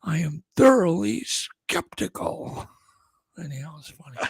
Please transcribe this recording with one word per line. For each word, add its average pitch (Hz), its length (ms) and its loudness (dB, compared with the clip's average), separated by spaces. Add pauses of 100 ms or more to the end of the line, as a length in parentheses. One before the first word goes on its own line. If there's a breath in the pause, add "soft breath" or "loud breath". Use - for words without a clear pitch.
I 160 140 -2
am 156 240 -4 (140)
thoroughly 214 680 6
skeptical. - 1400 -6 (680 soft breath)
Anyhow, 147 400 -12
it's 147 120 -20
funny. - 280 -20 (120)